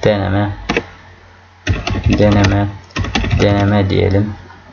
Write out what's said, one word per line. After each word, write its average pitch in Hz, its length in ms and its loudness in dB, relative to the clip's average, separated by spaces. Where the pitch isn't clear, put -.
Deneme, 101 540 0
deneme, 101 500 2
deneme 101 480 2
diyelim. 95 440 0